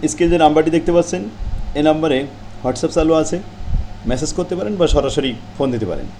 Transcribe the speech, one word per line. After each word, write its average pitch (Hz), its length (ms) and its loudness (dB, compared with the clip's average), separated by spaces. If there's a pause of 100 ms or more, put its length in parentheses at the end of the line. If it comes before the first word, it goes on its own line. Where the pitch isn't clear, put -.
(120)
স্ক্রিনে 170 220 2
যে 175 120 4
নাম্বারটি 156 320 4
দেখতে 165 180 0
পাচ্ছেন, 175 260 2 (580)
এই 147 100 2
নাম্বারে 156 280 2 (460)
WhatsApp 127 340 -2
চালু 160 240 4
আছে, 156 160 -2 (720)
মেসেজ 127 280 -2
করতে 180 180 -4
পারেন 208 240 -4
বা 170 80 6
সরাসরি 135 440 2 (260)
ফোন 139 140 0
দিতে 113 200 -2
পারেন। - 160 -4 (120)